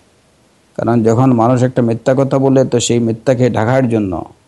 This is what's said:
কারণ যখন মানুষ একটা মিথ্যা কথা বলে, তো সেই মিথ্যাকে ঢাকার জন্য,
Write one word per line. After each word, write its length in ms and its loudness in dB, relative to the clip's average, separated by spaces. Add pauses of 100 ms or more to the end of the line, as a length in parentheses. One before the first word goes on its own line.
(760)
কারণ 260 -2
যখন 300 2
মানুষ 300 2
একটা 200 -2
মিথ্যা 340 -2
কথা 220 0
বলে, 260 2
তো 160 -2
সেই 180 -2
মিথ্যাকে 520 0
ঢাকার 380 0
জন্য, 360 -4 (240)